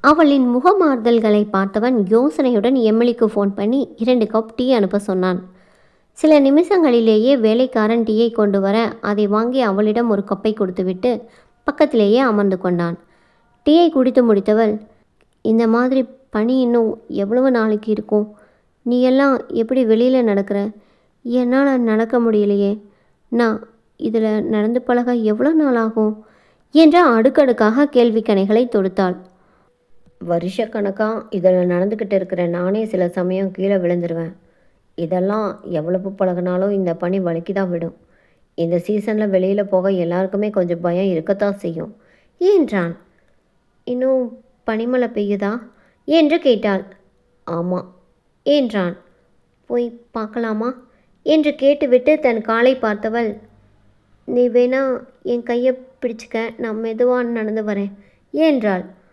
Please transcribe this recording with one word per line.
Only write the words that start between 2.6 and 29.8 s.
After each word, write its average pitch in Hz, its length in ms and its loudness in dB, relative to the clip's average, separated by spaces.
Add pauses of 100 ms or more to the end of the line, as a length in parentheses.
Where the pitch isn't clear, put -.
எமிலிக்கு 233 520 2
ஃபோன் 202 280 -2
பண்ணி 220 420 -2
இரண்டு 233 280 0
கப் 220 220 -2 (100)
டீ 254 160 0
அனுப்ப 202 260 0
சொன்னான். 185 460 -4 (680)
சில 311 280 4
நிமிஷங்களிலேயே 269 1000 4
வேலைக்காரன் 226 640 0
டீயை 220 300 0
கொண்டு 202 280 0
வர 202 400 0
அதை 208 260 -2
வாங்கி 233 340 0
அவளிடம் 214 500 0
ஒரு 202 140 0
கப்பை 208 300 -4
கொடுத்துவிட்டு 190 680 -4 (420)
பக்கத்திலேயே 254 540 2
அமர்ந்து 208 400 2
கொண்டான். 175 400 -2 (680)
டீயை 330 220 6
குடித்து 254 440 2
முடித்தவள், 214 460 0 (600)
"இந்த 226 260 2
மாதிரி 247 400 2 (240)
பனி 233 300 0
இன்னும் 233 480 0
எவ்வளவு 233 420 0
நாளைக்கு 220 400 -2
இருக்கும்? 214 440 -2 (480)
நீ 247 180 -2
எல்லாம் 262 480 2
எப்படி 240 360 0
வெளியில 240 380 2
நடக்கிற? 202 460 0 (540)
என்னால 254 540 0
நடக்க 226 440 0
முடியலையே." 208 680 0 (440)
நான் 226 240 0 (440)
இதுல 220 420 -2
நடந்து 220 400 -2
பழக 247 320 0
எவ்வளவு 233 420 0
நாள் 285 200 2
ஆகும்? 220 380 -2 (600)
என்ற 320 280 8
அடுக்கடுக்காக 240 840 4
கேள்வி 233 340 2
கணைகளை 208 480 2
தொடுத்தாள். 190 480 -2 (1120)